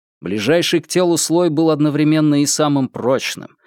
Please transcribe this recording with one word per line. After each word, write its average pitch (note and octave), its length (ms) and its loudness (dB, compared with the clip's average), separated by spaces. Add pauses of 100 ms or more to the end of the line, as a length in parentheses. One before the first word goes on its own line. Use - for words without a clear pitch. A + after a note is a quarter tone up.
(220)
Ближайший A2 580 0
к - 60 -12
телу F3 300 0
слой E3+ 340 0
был D#3+ 200 2
одновременно D3+ 720 2
и C#3+ 40 0
самым C#3+ 400 0
прочным. - 680 -4 (100)